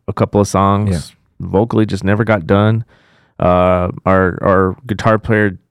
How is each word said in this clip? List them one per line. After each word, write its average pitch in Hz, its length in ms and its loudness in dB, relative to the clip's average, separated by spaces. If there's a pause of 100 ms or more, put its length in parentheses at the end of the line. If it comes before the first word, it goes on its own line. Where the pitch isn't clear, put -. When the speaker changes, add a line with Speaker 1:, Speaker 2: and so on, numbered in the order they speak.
Speaker 1:
a - 60 -6
couple 104 280 0
of 101 60 2
songs. 101 420 0 (500)
Speaker 2:
Yeah. 92 80 -10
Speaker 1:
Vocally 110 380 0
just 98 180 -8
never 101 200 0
got 104 240 -2
done. 107 360 2 (560)
Uh, 90 520 2 (160)
our, 92 360 0
our 95 320 2 (120)
guitar 110 320 0
player, 107 400 -2 (120)